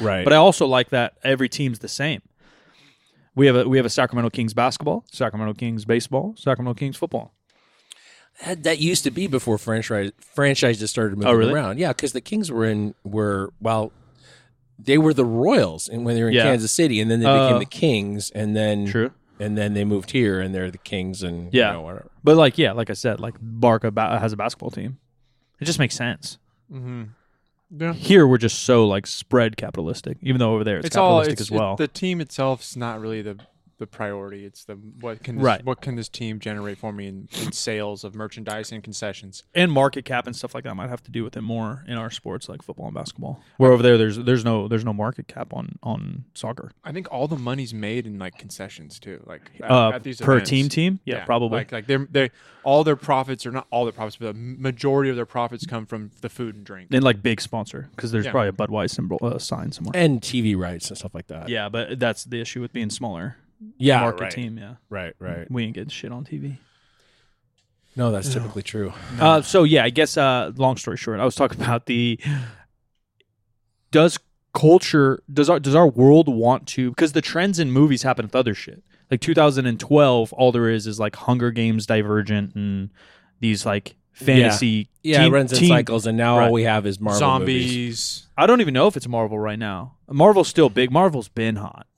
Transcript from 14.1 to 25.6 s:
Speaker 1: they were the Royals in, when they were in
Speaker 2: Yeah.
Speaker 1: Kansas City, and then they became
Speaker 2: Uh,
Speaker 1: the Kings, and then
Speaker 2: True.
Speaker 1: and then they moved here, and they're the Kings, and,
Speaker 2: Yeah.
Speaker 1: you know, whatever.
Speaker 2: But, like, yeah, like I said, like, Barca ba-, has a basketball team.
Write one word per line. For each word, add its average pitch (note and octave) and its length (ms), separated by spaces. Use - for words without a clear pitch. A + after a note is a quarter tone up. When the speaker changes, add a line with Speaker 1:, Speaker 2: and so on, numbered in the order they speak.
Speaker 1:
they C3+ 180
were D#3 160
the C3 140
Royals A#2 600
in, A#2 180
when A#2 100
they A#2 80
were A#2 60
in A2+ 60
Speaker 2:
Yeah. A#2 100
Speaker 1:
Kansas A2+ 280
City, C#3+ 280
and A2 100
then A2+ 100
they A#2 60
became C3+ 300
Speaker 2:
Uh, - 20
Speaker 1:
the - 80
Kings, G#2 640
and G#2+ 260
then G#2+ 300
Speaker 2:
True. A2+ 260
Speaker 1:
and G#2 180
then G#2 180
they G2+ 100
moved G2+ 280
here, G#2 280
and F#2+ 140
they're F#2 160
the F2 80
Kings, F#2 440
and, F2 300
Speaker 2:
Yeah. A#2+ 160
Speaker 1:
you F#2 80
know, E2 60
whatever. F2 280
Speaker 2:
But, D3+ 120
like, D3 200
yeah, C3 160
like A2+ 160
I G#2+ 60
said, A2 260
like, A2 200
Barca A2+ 500
ba-, A2 280
has A2 140
a G#2 40
basketball G#2 340
team. A#2+ 280